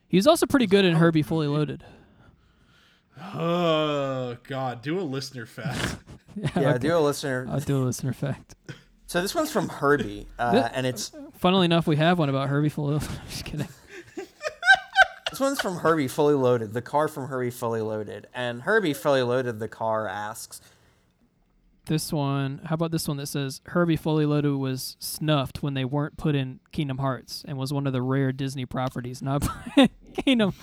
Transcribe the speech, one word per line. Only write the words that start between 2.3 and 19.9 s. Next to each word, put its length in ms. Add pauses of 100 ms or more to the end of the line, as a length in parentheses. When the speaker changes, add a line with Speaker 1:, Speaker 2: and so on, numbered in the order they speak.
Speaker 2:
Oh, 1200
God. 380
Do 180
a 20
listener 440
fact. 560
Speaker 1:
<laughs> 60 (300)
Yeah, 160
Speaker 3:
Yeah, 180
Speaker 1:
okay. 80
Speaker 3:
do 180
a 20
listener. 500
Speaker 1:
I'll 120
do 200
a 40
listener 260
fact. 440 (520)
Speaker 3:
So 140
this 120
one's 200
from 160
Herbie, 580 (100)
uh, 140 (160)
Speaker 1:
Thi- 80
Speaker 3:
and 100
it's 280 (240)
Speaker 1:
Funnily 260
enough, 240
we 80
have 240
one 80
about 220
Herbie 180
Fully 280
Loaded. 140
<laughs> 120
I'm 80
just 160
kidding. 220 (1600)
Speaker 3:
This 100
one's 220
from 160
Herbie 320
Fully 260
Loaded, 380
the 80
car 260
from 220
Herbie 220
Fully 280
Loaded. 540
And 300
Herbie 300
Fully 280
Loaded, 380
the 100
car, 400